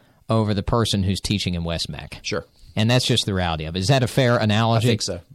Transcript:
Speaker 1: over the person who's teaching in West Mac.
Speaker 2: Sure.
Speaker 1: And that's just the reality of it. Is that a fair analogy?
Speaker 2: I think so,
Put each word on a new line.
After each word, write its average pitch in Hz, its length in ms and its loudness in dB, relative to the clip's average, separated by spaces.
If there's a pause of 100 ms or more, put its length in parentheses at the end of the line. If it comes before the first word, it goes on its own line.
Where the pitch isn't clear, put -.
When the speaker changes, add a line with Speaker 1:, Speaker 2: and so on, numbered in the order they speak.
(300)
Speaker 1:
over 110 240 2
the 98 100 -2
person 110 400 0
who's 95 180 -2
teaching 98 320 -2
in 85 100 -4
West 82 240 -4
Mac. 71 360 -14
Speaker 2:
Sure. 104 220 -6 (300)
Speaker 1:
And 110 160 2
that's 127 140 2
just 117 200 0
the 104 80 -2
reality 85 320 -2
of 82 120 -6
it. - 20 -2
Is 95 80 -2
that 135 160 4
a 110 40 2
fair 120 300 2
analogy? 113 500 2
Speaker 2:
I 120 40 4
think 107 120 0
so, 87 180 -6 (140)